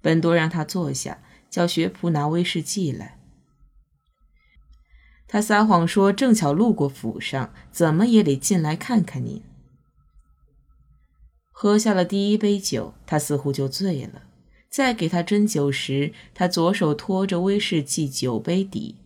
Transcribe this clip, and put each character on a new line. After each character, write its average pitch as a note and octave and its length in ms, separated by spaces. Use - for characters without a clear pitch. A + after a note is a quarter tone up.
本 D#3+ 200
多 E3+ 140
让 D#3+ 140
他 D#3+ 160
坐 D#3 280
下， - 300
叫 F3 160
学 F3 220
仆 - 220
拿 D3 180
威 E3+ 140
士 E3+ 200
忌 E3 300
来。 - 260
他 G#3 140
撒 - 200
谎 F3+ 240
说 G3 240
正 A#3 220
巧 D3+ 220
路 G#3+ 180
过 D3 160
府 A2+ 320
上， C3 320
怎 E3 220
么 F#3 140
也 A3+ 160
得 D3 120
进 E3+ 280
来 D#3 120
看 G#3 300
看 B2+ 180
您。 - 200
喝 G#3 280
下 A3 140
了 F#3 140
第 G3 260
一 G#3+ 60
杯 G3+ 200
酒， C#3 360
他 D#3 140
似 D3 180
乎 C#3 160
就 C3+ 160
醉 D#3+ 380
了。 - 160
再 C4 240
给 E3+ 120
他 F3 160
斟 G#3 240
酒 C#3+ 240
时， C#3 440
他 F3+ 160
左 F3 240
手 D3+ 220
托 F#3+ 320
着 F3+ 160
威 G3+ 180
士 E3 220
忌 D3 260
酒 B2+ 300
杯 F3+ 260
底 - 420